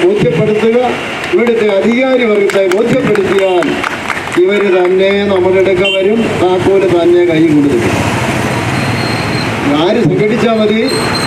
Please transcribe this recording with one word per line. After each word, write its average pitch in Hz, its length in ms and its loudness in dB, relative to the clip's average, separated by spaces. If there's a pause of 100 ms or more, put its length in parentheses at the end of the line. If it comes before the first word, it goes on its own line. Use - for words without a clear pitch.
ബോധ്യപ്പെടുത്തുക, 214 800 2 (540)
ഇവിടുത്തെ 220 340 2 (100)
അധികാരി 247 540 2
വർഗത്തെ 196 320 0 (100)
ബോധ്യപ്പെടുത്തിയാൽ 196 920 0 (760)
ഇവര് 202 340 0
തന്നെ 185 340 2 (220)
നമ്മുടെ 190 320 2
അടുക്ക 190 200 0 (120)
വരും, 202 240 0 (220)
താക്കോല് 180 540 2
തന്നെ 175 340 4
കൈ 160 100 2 (140)
കൊടുത്തു. 139 260 2 (2000)
ആര് 220 240 0
സംഘടിച്ചാ 214 500 0
മതി? 214 220 0 (440)